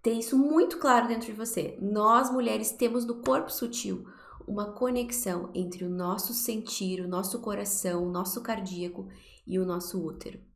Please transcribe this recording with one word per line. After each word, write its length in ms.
ter 100
isso 260
muito 400
claro 280
dentro 200
de 60
você. 480
Nós, 500
mulheres, 420
temos 320
no 160
corpo 300
sutil 560
uma 260
conexão 800
entre 300
o 60
nosso 420
sentir, 680
o 80
nosso 320
coração, 640
o 40
nosso 300
cardíaco 680
e 120
o 80
nosso 380
útero. 360